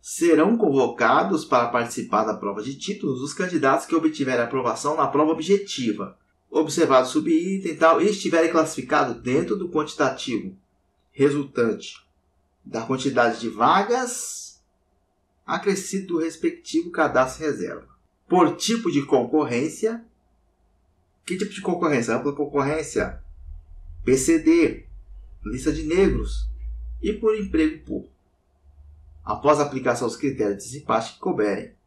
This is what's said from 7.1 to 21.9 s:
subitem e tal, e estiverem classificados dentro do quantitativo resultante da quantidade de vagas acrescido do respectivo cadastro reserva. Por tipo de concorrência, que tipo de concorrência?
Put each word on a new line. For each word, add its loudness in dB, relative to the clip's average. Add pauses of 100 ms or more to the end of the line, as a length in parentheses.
subitem 0
e -8
tal, 4
e 4
estiverem 2
classificados -2
dentro 0
do -6
quantitativo -2 (560)
resultante 0 (600)
da -6
quantidade 0
de -4
vagas 0 (840)
acrescido -4
do 0
respectivo -4
cadastro 0
reserva. -6 (380)
Por 4
tipo -2
de 0
concorrência, 0 (1200)
que -4
tipo -4
de -12
concorrência? 0